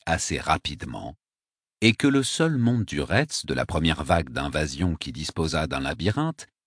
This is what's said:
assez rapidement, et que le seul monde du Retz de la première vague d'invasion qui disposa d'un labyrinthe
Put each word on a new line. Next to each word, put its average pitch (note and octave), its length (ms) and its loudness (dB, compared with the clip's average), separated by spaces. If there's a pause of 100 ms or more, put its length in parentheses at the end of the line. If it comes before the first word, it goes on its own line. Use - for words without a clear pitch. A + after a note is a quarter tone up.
assez E2 340 0
rapidement, C2 800 -4 (640)
et A2+ 100 8
que B2+ 160 2
le C3+ 160 4
seul D#3+ 340 0
monde A#2 280 4
du D2 160 -4
Retz A2+ 440 0
de - 80 -2
la B1 120 0
première D#2+ 400 0
vague D#2+ 240 2
d'invasion C#2+ 640 -2
qui - 160 -8
disposa D#2 560 -4
d'un C2+ 140 -4
labyrinthe C#3+ 680 -2 (200)